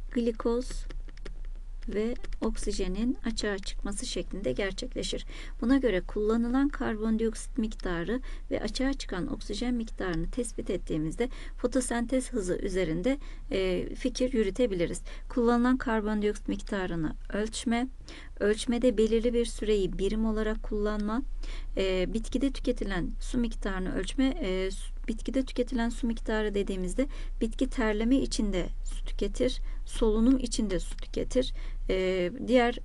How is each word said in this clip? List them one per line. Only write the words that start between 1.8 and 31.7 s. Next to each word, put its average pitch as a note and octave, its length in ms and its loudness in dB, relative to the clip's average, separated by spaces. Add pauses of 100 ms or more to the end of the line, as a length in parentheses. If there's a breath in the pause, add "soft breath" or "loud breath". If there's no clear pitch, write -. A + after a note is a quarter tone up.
ve A3 260 -2 (280)
oksijenin G#3 840 0
açığa G#3+ 320 -2
çıkması - 480 -4
şeklinde F#3+ 460 -4
gerçekleşir. - 760 -4 (360 loud breath)
Buna B3 160 6
göre G#3+ 240 4
kullanılan A#3 680 2
karbondioksit A3 920 0
miktarı G#3+ 640 0 (300 loud breath)
ve - 100 0
açığa C4 320 0
çıkan E4+ 400 -4
oksijen - 400 -2
miktarını F#3 580 -2
tespit - 380 -4
ettiğimizde F3 600 -2 (280 loud breath)
fotosentez B3 760 0
hızı F#3 240 0
üzerinde, F3+ 600 0 (340 loud breath)
e, F#3 440 0
fikir B3+ 380 0
yürütebiliriz. F#3+ 680 2 (280 loud breath)
Kullanılan A#3+ 480 4
karbondioksit G#3+ 680 0
miktarını F3+ 680 -2 (180)
ölçme, A3+ 540 0 (520 loud breath)
ölçmede A#3 580 4
belirli A3 360 4
bir A#3 120 4
süreyi G#3 520 2
birim G#3 280 2
olarak A3 380 0
kullanma, G#3+ 580 0 (560 loud breath)
e, F#3 360 2
bitkide B3+ 380 0
tüketilen G3+ 680 0
su - 180 -2
miktarını G3 580 -2
ölçme, C4 460 2
e, F#3 300 0
su, - 200 -6 (160)
bitkide C4 380 0
tüketilen A#3+ 440 0
su A#3 180 -2
miktarı G#3+ 460 0
dediğimizde F#3+ 540 0 (340 loud breath)
bitki A#3+ 280 0
terleme A3+ 460 2
içinde G3 520 0 (160)
su - 220 -2
tüketir, A#3+ 560 0 (240 loud breath)
solunum A3+ 540 6
içinde F#3+ 400 0
su - 180 -4
tüketir, - 560 0 (360 loud breath)